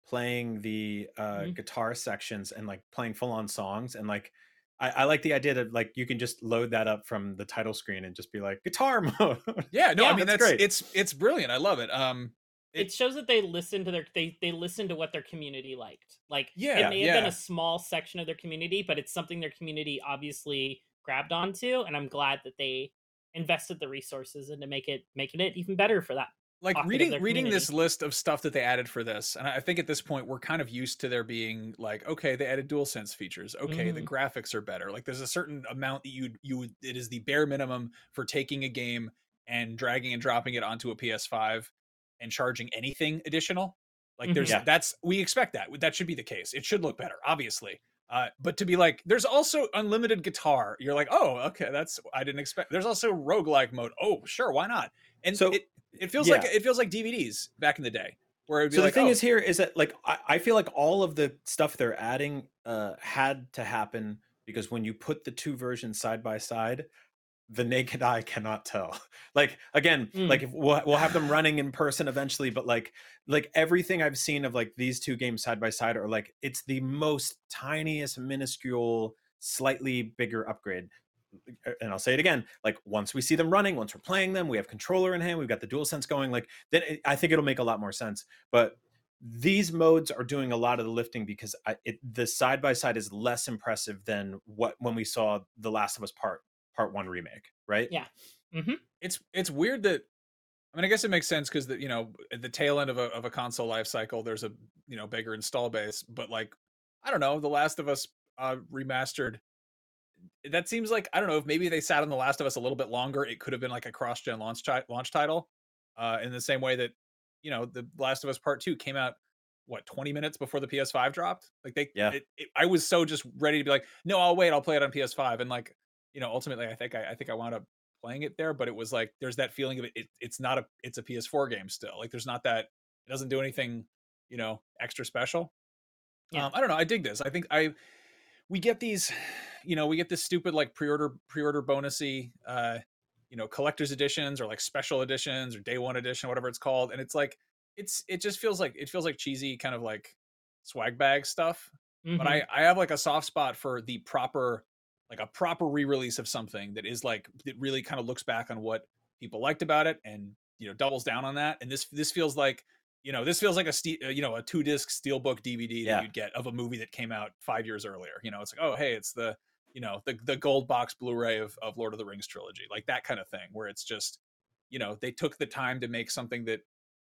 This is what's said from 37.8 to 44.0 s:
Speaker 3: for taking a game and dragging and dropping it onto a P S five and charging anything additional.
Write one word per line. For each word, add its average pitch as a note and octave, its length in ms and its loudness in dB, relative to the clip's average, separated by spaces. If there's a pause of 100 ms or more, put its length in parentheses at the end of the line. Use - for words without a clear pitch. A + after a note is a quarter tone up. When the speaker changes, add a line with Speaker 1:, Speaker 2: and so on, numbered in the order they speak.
Speaker 3:
for C3+ 100 -6
taking C3+ 400 -2
a C3+ 60 -4
game A#2+ 420 -4 (340)
and A#2 320 -4
dragging B2+ 360 -2
and A#2 80 -4
dropping B2 320 2
it A#2 100 -2
onto A2+ 280 -4
a A2 40 -4
P A#2 160 -4
S A2 160 -4
five A2+ 440 -2 (500)
and A#2 100 -10
charging B2 420 -2
anything D3+ 520 -2
additional. F3+ 520 -2 (400)